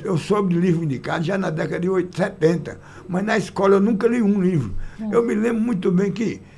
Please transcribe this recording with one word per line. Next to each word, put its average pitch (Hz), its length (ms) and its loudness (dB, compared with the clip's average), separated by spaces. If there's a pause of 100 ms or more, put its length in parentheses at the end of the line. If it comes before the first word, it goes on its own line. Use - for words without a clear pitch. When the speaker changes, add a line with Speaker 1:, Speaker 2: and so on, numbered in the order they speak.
Speaker 1:
eu 170 140 0
soube 196 360 0
de 170 60 2
livro 170 240 2
indicado 151 400 -2
já 196 140 -2
na 180 120 -2
década 165 300 -4
de 175 80 -2
oitenta, 185 360 -2
setenta, 160 560 -2 (280)
mas 185 160 -2
na 226 140 0
escola 196 380 2
eu 196 40 6
nunca 214 260 2
li 233 140 2
um 202 220 2
livro. 165 320 0 (260)
Speaker 2:
Hum. 220 100 -6
Speaker 1:
Eu 233 120 4
me 233 120 0
lembro 220 280 0
muito 214 280 0
bem 185 220 2
que 208 300 -4 (160)